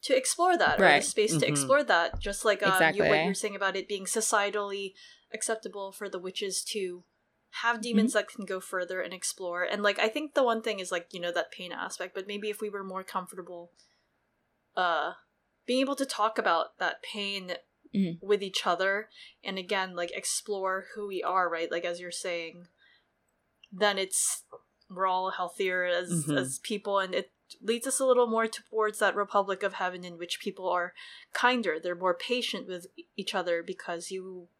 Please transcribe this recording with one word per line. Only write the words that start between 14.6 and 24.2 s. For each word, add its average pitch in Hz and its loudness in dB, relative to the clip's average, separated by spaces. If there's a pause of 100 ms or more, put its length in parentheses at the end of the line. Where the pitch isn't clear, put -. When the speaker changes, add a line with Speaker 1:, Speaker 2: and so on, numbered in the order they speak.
Speaker 1:
uh, 170 2 (520)
being 254 2
able 269 2
to 269 0
talk 220 2
about 180 2
that - -2
pain 196 -6 (400)
Speaker 2:
Mm-hmm. 175 0
Speaker 1:
with 202 2
each 190 -2
other, 196 2 (340)
and 190 -6
again, 190 -2
like, 175 -4
explore 190 -4
who 208 -8
we 190 -4
are, 180 2
right? 165 -2
Like, 170 -2
as 175 -4
you're 175 -10
saying, 170 -8 (1040)
then 202 2
it's, - -2 (480)